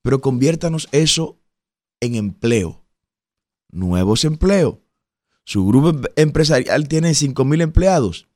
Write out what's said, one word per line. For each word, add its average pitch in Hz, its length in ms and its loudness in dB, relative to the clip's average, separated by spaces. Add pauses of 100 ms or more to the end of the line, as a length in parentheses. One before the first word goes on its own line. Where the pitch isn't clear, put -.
Pero 131 220 0
conviértanos 156 680 -2
eso 160 460 0 (640)
en 120 140 -4
empleo, 104 680 -2 (880)
nuevos 92 540 0
empleos. 156 540 0 (680)
Su 98 200 -2
grupo 135 240 4
em-, 143 140 -4 (120)
empresarial 147 720 0
tiene 160 260 0
cinco 135 300 -2
mil 151 160 0
empleados. 160 760 0